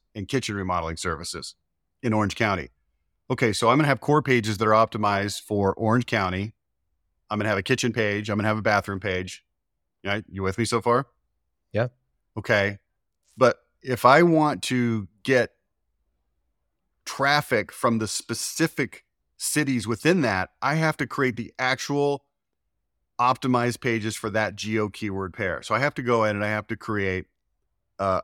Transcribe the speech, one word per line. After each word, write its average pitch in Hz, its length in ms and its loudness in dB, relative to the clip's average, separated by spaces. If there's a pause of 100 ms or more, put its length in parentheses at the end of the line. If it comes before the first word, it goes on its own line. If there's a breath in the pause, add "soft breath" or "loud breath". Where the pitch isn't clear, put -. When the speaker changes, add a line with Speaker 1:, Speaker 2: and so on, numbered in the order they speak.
(140)
Speaker 1:
and 98 140 -10
kitchen 123 280 -4
remodeling 90 420 -4
services 82 580 -8 (480)
in 117 100 0
Orange 107 220 0
County. 95 340 -2 (640)
Okay, 123 200 2
so 113 180 2
I'm 131 100 6
gonna 151 80 2
have 135 120 2
core 147 220 2
pages 110 380 0
that 107 80 2
are 110 200 6
optimized 101 540 -2
for 98 320 0
Orange 117 320 0
County. 98 480 -2 (800)
I'm 107 80 -2
gonna 104 100 0
have 101 80 2
a 98 60 -2
kitchen 123 300 0
page. 107 360 -2
I'm 104 80 -2
gonna 107 100 0
have 107 120 2
a - 20 -6
bathroom 101 380 0
page. 92 440 -6 (600)
Right? 101 260 -2
You 95 140 -6
with 95 160 -2
me 113 60 0
so 117 160 -2
far? 123 260 2 (640)
Speaker 2:
Yeah. 113 160 0 (500)
Speaker 1:
Okay. 104 400 0 (600)
But 123 280 4 (160)
if 127 220 -2
I 139 180 8
want 156 420 2
to 117 440 -2 (160)
get 127 320 2 (1500)
traffic 135 640 0
from 117 280 0
the 110 80 -2
specific - 960 -4 (320)
cities 131 500 -2
within 156 340 2
that, 98 280 0 (120)
I 139 140 0
have 160 220 0
to 147 100 -4
create 127 300 -2
the - 200 -12
actual 143 680 -2 (920)
optimized 123 640 0
pages 113 380 -4
for 110 140 -6
that 104 260 -2
geo 107 320 -2
keyword 95 440 -6
pair. 90 280 -4
So - 120 -4
I 110 60 2
have 143 160 0
to 135 80 -8
go 117 220 2
in 107 100 0
and 101 80 -4
I 107 60 -2
have 107 180 -4
to 113 80 -8
create 98 520 -4 (720)
a 95 260 0